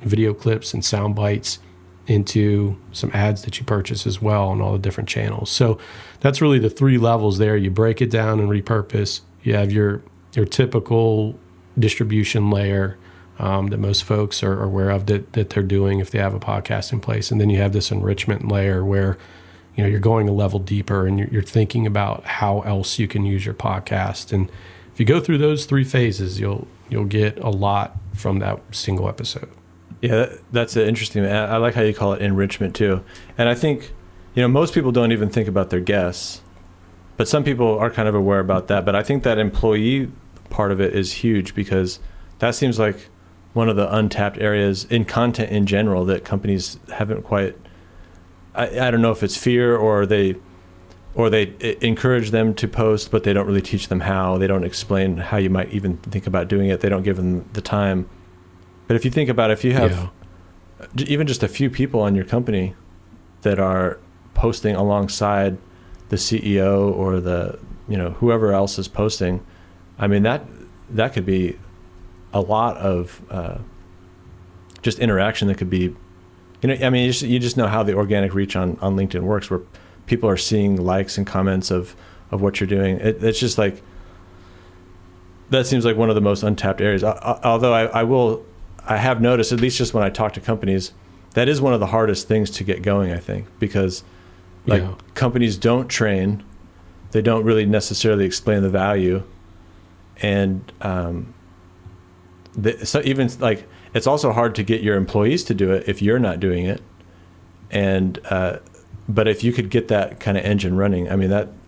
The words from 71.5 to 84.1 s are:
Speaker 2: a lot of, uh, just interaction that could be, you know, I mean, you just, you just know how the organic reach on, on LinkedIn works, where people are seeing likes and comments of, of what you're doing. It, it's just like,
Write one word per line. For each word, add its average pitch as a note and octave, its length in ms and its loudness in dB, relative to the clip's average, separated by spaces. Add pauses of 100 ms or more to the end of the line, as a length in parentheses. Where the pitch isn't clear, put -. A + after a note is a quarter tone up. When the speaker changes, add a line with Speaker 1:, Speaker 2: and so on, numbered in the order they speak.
Speaker 2:
a G2+ 100 0
lot G#2+ 360 0
of, F2+ 440 -2 (100)
uh, F2 260 -8 (1300)
just - 160 -2
interaction G#2 480 0
that F#2+ 100 0
could F2+ 120 -6
be, F2+ 260 0 (640)
you B2+ 80 2
know, C3+ 60 0
I C3 160 0
mean, B2 140 4
you B2+ 60 2
just, B2 120 -4
you B2 160 2
just A#2+ 180 -2
know A2+ 100 2
how A2 140 0
the G2+ 140 0
organic G2+ 400 0
reach G2 200 -2
on, F2+ 260 -2
on G2 140 0
LinkedIn F#2+ 260 -2
works, G2 280 -2
where F#2 120 -2 (440)
people A#2 240 0
are F#2 80 2
seeing G2+ 400 0
likes F#2 400 -2
and G2 80 -2
comments F#2+ 460 -2
of, F2+ 240 -4 (360)
of G2 100 -2
what G2+ 180 0
you're G2 80 0
doing. G2 320 0
It, G#2+ 240 -2
it's A2 160 0
just B2 180 -2
like, G2+ 240 0 (1700)